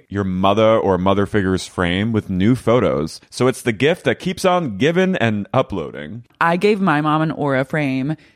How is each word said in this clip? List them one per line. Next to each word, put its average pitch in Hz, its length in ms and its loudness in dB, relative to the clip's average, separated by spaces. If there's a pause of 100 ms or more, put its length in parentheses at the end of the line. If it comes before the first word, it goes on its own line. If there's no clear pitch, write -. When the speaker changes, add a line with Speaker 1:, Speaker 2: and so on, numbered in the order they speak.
Speaker 1:
your 101 160 -4
mother 98 540 2
or 92 220 2
mother 98 260 2
figure's 95 400 0
frame 92 460 -2
with 107 180 -2
new 95 240 2
photos. 92 640 0 (120)
So - 160 0
it's - 160 -2
the 123 80 0
gift 131 340 0
that 123 140 0
keeps 185 260 -6
on 175 320 0
giving 175 380 2
and 107 360 -2
uploading. 90 720 -4 (160)
Speaker 2:
I 170 180 2
gave 202 220 2
my 156 220 2
mom 151 220 0
an 160 80 -2
Aura 139 340 -2
frame, 139 500 -4 (200)